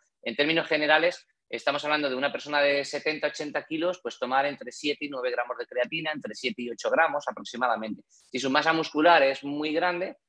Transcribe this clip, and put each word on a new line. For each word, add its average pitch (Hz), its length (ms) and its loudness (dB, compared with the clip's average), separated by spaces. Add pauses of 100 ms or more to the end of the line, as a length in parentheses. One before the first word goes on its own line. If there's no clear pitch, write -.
(220)
en 117 140 -6
términos 156 320 2
generales, 156 580 2 (220)
estamos 143 360 -2
hablando 151 240 0
de 131 80 -2
una 139 140 0
persona 147 300 -2
de 143 240 4
setenta, 151 440 -4
ochenta 147 360 -6
kilos, 170 380 -2
pues - 180 -8
tomar 131 260 2
entre 123 240 -6
siete 147 360 -4
y - 20 -8
nueve 127 240 -4
gramos 120 260 -2
de 117 80 -6
creatina, 151 460 -2
entre 123 240 -8
siete 123 260 -6
y 120 80 -6
ocho 117 200 -4
gramos 151 360 2
aproximadamente. 110 840 -4
Si - 300 -12
su 131 120 0
masa 147 220 4
muscular 160 520 6
es 135 180 0
muy 147 300 -4
grande, 175 440 -2 (120)